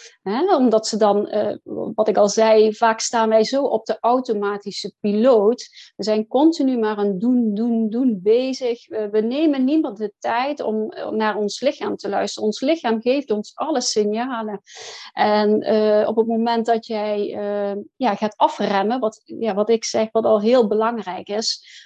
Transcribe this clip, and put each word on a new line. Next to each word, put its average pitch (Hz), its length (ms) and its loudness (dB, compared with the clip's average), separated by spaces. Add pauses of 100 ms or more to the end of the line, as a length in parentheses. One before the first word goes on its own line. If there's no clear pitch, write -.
(220)
Hè, 294 340 0
omdat 220 320 2
ze 226 100 -4
dan, 208 300 2
eh, 208 280 -2 (400)
wat 214 120 0
ik 202 100 2
al 202 120 4
zei, 220 460 4
vaak 226 240 2
staan 226 300 0
wij 220 140 4
zo 262 200 0
op 220 220 -2
de - 140 -4
automatische 208 1000 -2
piloot. 214 680 2 (280)
We 208 80 -10
zijn 214 240 -2
continu 277 500 2
maar 214 200 0
aan 202 220 0
doen, 233 340 2
doen, 226 360 0
doen 233 340 0
bezig. 247 640 0
We, 220 220 -6
we 214 120 0
nemen 269 420 0
niet 302 180 2
meer 269 120 -4
de 208 260 -8
tijd 254 420 -4
om, 220 140 -4 (300)
om 208 100 -6
naar 214 220 0
ons 208 240 -4
lichaam 240 340 -4
te 202 140 -8
luisteren. 202 380 -4
Ons 214 140 -4
lichaam 262 400 0
geeft 262 300 0
ons 208 240 -4
alle 285 260 -2
signalen. 214 800 -4 (520)
En, 214 480 2
eh, 214 460 2
op 220 80 -4
het 226 120 2
moment 226 380 0
dat 233 200 0
jij, 208 520 -4
eh, 202 400 -4 (180)
ja, 214 200 0
gaat 214 220 -4
afremmen, 208 640 0
wat, 214 260 -4
ja, 226 280 -4
wat 208 160 0
ik 226 160 2
zeg, 220 260 -2
wat 226 140 0
al 220 160 4
heel 233 260 4
belangrijk 214 640 -2
is, - 560 -6